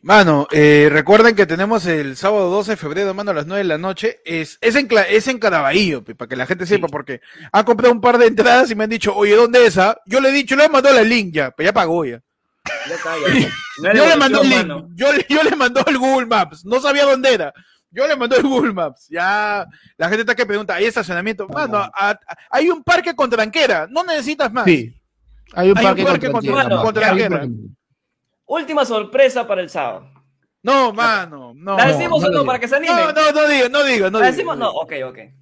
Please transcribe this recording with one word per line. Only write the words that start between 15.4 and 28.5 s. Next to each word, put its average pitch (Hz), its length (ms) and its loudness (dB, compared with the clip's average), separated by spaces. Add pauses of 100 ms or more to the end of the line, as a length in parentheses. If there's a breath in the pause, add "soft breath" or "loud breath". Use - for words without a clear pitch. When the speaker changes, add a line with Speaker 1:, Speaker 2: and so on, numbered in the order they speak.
Speaker 1:
le - 140 0
mandé 254 300 0
el 285 120 -2
Google 262 280 0
Maps, 208 400 -4
no 247 140 -2
sabía 285 260 0
dónde 262 260 2
era. 165 220 -4 (360 soft breath)
Yo 254 160 -4
le 311 80 0
mandé 247 220 0
el - 60 4
Google 254 320 0
Maps, 160 340 -8
ya, 196 580 -4 (300 soft breath)
la 165 120 -2
gente 214 120 0
está 226 140 -2
que 233 100 -2
pregunta, 202 300 -4
"¿Hay 190 100 0
estacionamiento?". 196 640 -4
Mano, 247 300 -4
Speaker 2:
Mano. 196 160 -4
Speaker 1:
a-, 202 160 0
a-, 208 80 -4 (320 soft breath)
hay 294 180 2
un 330 140 -2
parque 349 340 0
con 254 140 -2
tranquera, 220 600 0
no 330 140 -4
necesitas 285 480 -4
más. 233 140 -2
Speaker 2:
Sí, 123 280 0 (600)
hay 185 160 2
un 202 80 4
Speaker 1:
Hay 226 80 2
un 190 40 4
Speaker 2:
parque 190 140 -2
Speaker 1:
parque 277 220 0
Speaker 2:
con 233 80 -4
Speaker 1:
con 220 80 -4
Speaker 2:
tranquera, 262 260 -2
Speaker 3:
mano, 208 140 -2
Speaker 1:
con 220 120 -2
Speaker 2:
mano. 214 120 0
Hay - 60 2
un 190 40 0
Speaker 1:
tranquera. 190 140 0 (100)
Speaker 2:
parque 135 140 -10
con 107 220 -18 (680)
Speaker 3:
Última 294 380 -4